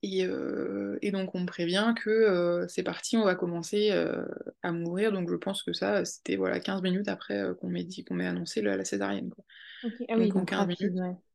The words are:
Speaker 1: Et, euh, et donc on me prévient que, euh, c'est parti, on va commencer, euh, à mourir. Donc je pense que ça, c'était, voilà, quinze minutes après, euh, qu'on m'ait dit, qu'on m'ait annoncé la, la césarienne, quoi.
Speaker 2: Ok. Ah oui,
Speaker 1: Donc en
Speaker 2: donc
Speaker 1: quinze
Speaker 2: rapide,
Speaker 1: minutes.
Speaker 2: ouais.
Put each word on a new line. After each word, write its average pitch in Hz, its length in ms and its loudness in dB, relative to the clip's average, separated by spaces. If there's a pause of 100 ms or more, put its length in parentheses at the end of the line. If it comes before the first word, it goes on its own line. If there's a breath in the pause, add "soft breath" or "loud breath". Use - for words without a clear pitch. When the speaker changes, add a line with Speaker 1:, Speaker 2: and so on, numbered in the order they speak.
Speaker 1:
Et, 190 240 0
euh, 202 760 -2
et 208 80 2
donc 190 240 -2
on 185 60 0
me 180 40 0
prévient 185 500 2
que, 220 140 -4
euh, 180 580 4
c'est - 140 -4
parti, 180 360 0
on 226 60 6
va 185 120 6
commencer, 185 560 0
euh, - 340 2 (380)
à 180 80 -2
mourir. 170 400 0
Donc 180 180 -2
je 175 60 0
pense 196 260 -4
que 175 120 -4
ça, 196 300 2
c'était, - 320 -4
voilà, 185 240 2
quinze 196 220 -4
minutes 190 280 0
après, 202 300 -4
euh, 185 140 0
qu'on 185 160 -6
m'ait 175 140 -2
dit, 180 200 -10
qu'on - 120 -6
m'ait 180 100 0
annoncé 180 380 -2
la, 208 120 2
la 190 80 -2
césarienne, 196 460 -2
quoi. - 160 -18 (380 loud breath)
Speaker 2:
Ok. 233 260 -6
Ah 226 80 2
oui, 220 120 6
Speaker 1:
Donc 190 60 2
en 190 40 6
Speaker 2:
donc 185 100 0
Speaker 1:
quinze 190 120 0
Speaker 2:
rapide, 180 300 0
Speaker 1:
minutes. 185 120 0
Speaker 2:
ouais. 180 120 -2 (200)